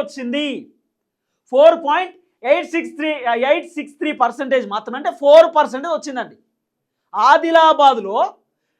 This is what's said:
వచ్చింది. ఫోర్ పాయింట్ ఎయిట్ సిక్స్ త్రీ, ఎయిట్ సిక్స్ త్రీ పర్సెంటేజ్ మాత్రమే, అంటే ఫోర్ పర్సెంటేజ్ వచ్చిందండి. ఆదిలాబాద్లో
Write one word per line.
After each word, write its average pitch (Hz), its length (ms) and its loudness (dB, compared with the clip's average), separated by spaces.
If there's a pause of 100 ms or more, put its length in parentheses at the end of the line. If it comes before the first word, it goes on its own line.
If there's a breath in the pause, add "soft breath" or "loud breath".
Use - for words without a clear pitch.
వచ్చింది. 285 460 -8 (1040)
ఫోర్ 302 240 6 (120)
పాయింట్ 359 260 -4 (360)
ఎయిట్ 320 240 -2
సిక్స్ 330 240 -8
త్రీ, 302 120 -6 (400)
ఎయిట్ 339 240 -2
సిక్స్ 294 260 -14
త్రీ 311 120 -4 (100)
పర్సెంటేజ్ 254 520 -2
మాత్రమే, 220 260 -10
అంటే 330 120 -6 (100)
ఫోర్ 302 260 6 (100)
పర్సెంటేజ్ 294 400 -2
వచ్చిందండి. 254 380 -12 (920)
ఆదిలాబాద్లో 285 880 2 (600)